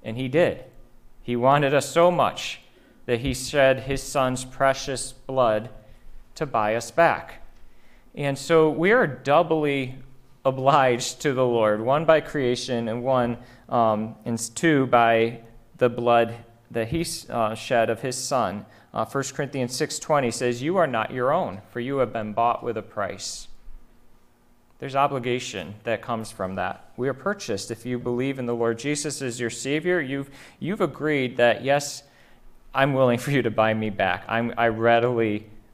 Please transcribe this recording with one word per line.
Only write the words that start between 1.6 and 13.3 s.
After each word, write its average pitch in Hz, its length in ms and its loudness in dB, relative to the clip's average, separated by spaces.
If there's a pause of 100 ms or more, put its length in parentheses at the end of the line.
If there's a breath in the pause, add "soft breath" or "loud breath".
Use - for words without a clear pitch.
us 135 120 2
so 170 220 6
much - 500 -2 (460 soft breath)
that 120 140 0
he 131 140 -4
shed 135 480 2
his 139 200 -4
son's 127 440 -2
precious - 680 -2
blood 120 580 0 (680 soft breath)
to 160 100 -4
buy 110 300 0
us 117 140 -6
back. 143 540 2 (720 soft breath)
And 139 220 -4
so 160 320 4
we 175 240 2
are 240 120 4
doubly 143 920 0 (500)
obliged 131 760 2
to 143 120 0
the 127 120 2
Lord, 110 360 2
one 139 240 0
by 156 160 6
creation 123 680 -2
and 117 160 -6
one, 123 340 0 (320 loud breath)